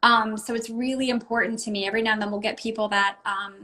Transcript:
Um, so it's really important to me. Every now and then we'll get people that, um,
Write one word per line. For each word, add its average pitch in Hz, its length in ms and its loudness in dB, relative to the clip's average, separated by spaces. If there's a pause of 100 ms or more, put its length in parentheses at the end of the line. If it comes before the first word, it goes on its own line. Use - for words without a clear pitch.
Um, 220 360 6
so 233 160 -6
it's 226 160 -4
really 254 400 -2
important 233 500 0
to 220 120 -6
me. 196 160 -2
Every 214 140 0
now 220 120 2
and 214 80 -2
then 208 100 -2
we'll 202 80 -4
get 208 180 -2
people 220 300 -2
that, 202 380 2
um, 196 380 -4